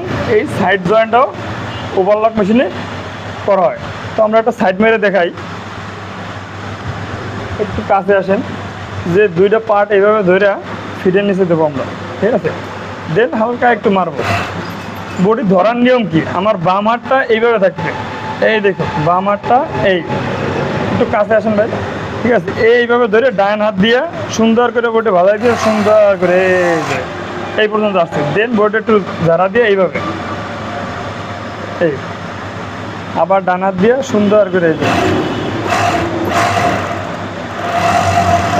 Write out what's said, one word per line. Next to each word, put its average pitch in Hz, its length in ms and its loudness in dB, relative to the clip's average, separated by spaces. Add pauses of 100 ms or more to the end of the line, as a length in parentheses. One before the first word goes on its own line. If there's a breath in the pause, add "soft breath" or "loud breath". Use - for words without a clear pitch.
(360)
এই 220 80 4 (160)
সাইড 190 300 2
জয়েন্টটাও 226 380 4 (760)
ওভারলক 214 380 2
মেশিনে 220 280 2 (800)
করা 190 200 4
হয়। 123 120 -2 (340)
তো - 120 -2
আমরা 214 160 2
একটা 226 180 0
সাইড 190 240 2
মেরে 226 220 4
দেখাই, 180 240 2 (2250)
একটু 202 180 -4 (100)
কাছে 196 300 2
আসেন। 190 180 0 (760)
যে 208 100 4 (140)
দুইটা 202 220 4 (100)
পার্ট 208 180 4 (100)
এইভাবে 208 320 4
ধইরা 196 240 4 (480)
ফিটের 196 280 2
নিচে 190 220 2
দেবো 160 180 2
আমরা, 131 160 -4 (340)
ঠিক 208 180 2
আছে? 160 120 -2 (680)
Then 233 140 4 (100)
হালকা 240 360 0
একটু 220 220 0
মারবো। 160 240 -2 (1000)
বডি 220 200 2 (100)
ধরার 208 320 4
নিয়ম 247 260 4
কি? 160 100 4 (180)
আমার 208 160 2 (120)
বাম 196 240 2
হাতটা 240 260 0 (160)
এইভাবে 226 300 2
থাকবে, 165 260 0 (600)
এই 220 160 2
দেখো 180 180 2 (240)
বাম 180 220 2
হাতটা 202 280 2 (340)
এই, 180 80 2 (920)
একটু 240 140 2 (100)
কাছে 208 240 0
আসেন 214 200 0
ভাই, 220 100 0 (520)
ঠিক 240 160 0
আছে? 175 120 -2 (240)
এইভাবে 240 400 2
ধরে 233 140 4 (120)
ডান 202 260 2
হাত 214 180 0
দিয়ে 233 160 4 (380)
সুন্দর 226 380 4
করে 240 200 0
বডি 220 220 2
ভাজাই 196 260 4
দিয়ে 233 120 4 (100)
সুন্দর 214 420 4 (140)
করে 180 160 4 (360)
এই 160 160 0
যে 131 100 -2 (640)
এই 214 100 2
পর্যন্ত 214 320 0
আসছে। 160 160 -2 (160)
Then 220 140 0 (100)
বডি 208 220 2
একটু 220 120 0 (340)
ঝাড়া 170 260 4
দিয়ে 240 180 4
এইভাবে, 180 260 2 (1900)
এই 147 60 0 (1300)
আবার 190 260 2
ডান 180 180 0
হাত 196 180 0
দিয়ে 240 120 4 (160)
সুন্দর 208 320 4 (100)
করে 170 180 2
এই 151 100 0
যে 139 60 0 (3750)